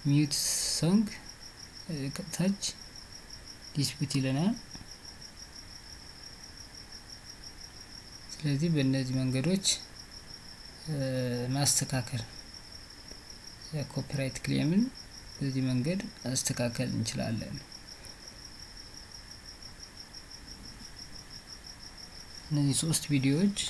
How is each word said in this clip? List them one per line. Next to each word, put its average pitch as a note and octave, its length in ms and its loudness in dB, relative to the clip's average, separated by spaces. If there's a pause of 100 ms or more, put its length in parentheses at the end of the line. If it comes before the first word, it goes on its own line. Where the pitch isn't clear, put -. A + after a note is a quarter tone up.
ሚውት C#3+ 300 8 (380)
ሶንግ፣ G3 340 8 (800)
እ፣ E3 80 -2 (340)
ታች F#3+ 320 4 (1080)
ዲስፒት C#3 420 0
ይለናል። C#3 400 6 (3750)
ስለዚህ D3 400 2
በእነዚህ C3+ 460 4
መንገዶች፣ C3 500 4 (1200)
እ፣ D#3 120 0 (520)
ማስተካከል C3+ 760 4 (1500)
የኮፒራይት C3+ 680 -2
ክሌምን C#3+ 440 6 (500)
በዚህ C3+ 300 2
መንገድ C3 380 4 (180)
ማስተካከል B2+ 680 2
እንችላለን። A2+ 680 0 (4000)
እነዚህ C#3+ 320 4
ሶስት D#3+ 300 4
ቪዲዮዎች፣ D3 500 6 (120)